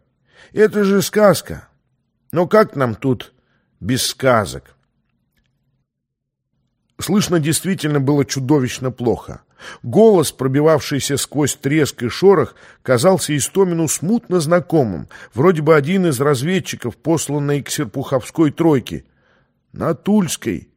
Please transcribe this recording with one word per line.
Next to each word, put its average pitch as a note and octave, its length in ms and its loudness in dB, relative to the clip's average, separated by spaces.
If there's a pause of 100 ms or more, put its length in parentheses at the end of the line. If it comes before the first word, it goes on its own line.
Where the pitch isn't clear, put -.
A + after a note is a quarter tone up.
(540)
«Это G#3 300 2
же G3 180 2
сказка. - 680 0 (640)
Но E3+ 160 0
как G#3+ 280 2
нам B2 200 -2
тут - 380 -4 (460)
без A#2 260 -4
сказок?» G#2 680 -2 (2250)
Слышно F3 400 0
действительно D3+ 600 -2
было C#3 260 2
чудовищно C3 640 -2
плохо. - 520 -4 (400)
Голос, E3+ 500 4
пробивавшийся C#3 840 0
сквозь - 380 -2
треск C#3+ 480 -2
и A#2+ 60 -2
шорох, E3+ 460 2 (260)
казался D3+ 540 0
Истомину E3 520 0
смутно F3+ 520 -2
знакомым. D3 680 0 (260)
Вроде D#3+ 280 2
бы D#3 140 4
один F3 320 0
из B2+ 120 -2
разведчиков, C#3+ 800 -2
посланный C#3+ 640 -2
к - 80 -14
Серпуховской C#3 840 -2
тройке. C3+ 540 0 (680)
«На D#3+ 220 -4
Тульской. F3 840 -2